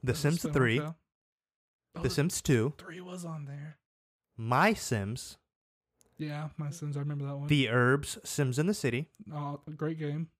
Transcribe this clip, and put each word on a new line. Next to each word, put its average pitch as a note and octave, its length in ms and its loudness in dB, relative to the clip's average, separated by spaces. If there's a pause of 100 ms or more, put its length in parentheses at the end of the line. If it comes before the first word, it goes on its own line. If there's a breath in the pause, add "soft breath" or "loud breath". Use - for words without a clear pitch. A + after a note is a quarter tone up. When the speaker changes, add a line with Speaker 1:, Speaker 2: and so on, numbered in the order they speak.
Speaker 1:
The B2+ 40 -2
Speaker 2:
That B2+ 60 2
was - 60 -2
Speaker 1:
Sims D#3+ 220 2
Speaker 2:
so E3 80 -4
much D3 60 -4
Speaker 1:
three. B2 240 6
Speaker 2:
fun. D#3 160 -6 (1000)
Oh, E3 60 -8
Speaker 1:
The C3 80 0
Speaker 2:
the - 40 -2
Speaker 1:
Sims D#3 280 0
two. B2+ 360 4
Speaker 2:
three F3 240 -14
was F3+ 240 -12
on D#3 200 -8
there. C#3+ 320 -12 (600)
Speaker 1:
My B2+ 360 4
Sims. G#2+ 640 -4 (800)
Speaker 2:
Yeah, D3+ 400 -6
My D3 120 -4
Sims. C#3+ 280 -6
I - 20 -4
remember C#3+ 260 -4
that C#3 100 -6
one. C#3+ 120 -8
Speaker 1:
The C#3 220 6
Herbs, B2+ 540 4
Sims C3 360 0
in D#3+ 80 2
the G#3 60 2
City. C3 360 -2 (240)
Speaker 2:
Oh, C#3+ 340 -8
a D3+ 40 -12
great D#3 280 -4
game. D#3 280 -4 (120)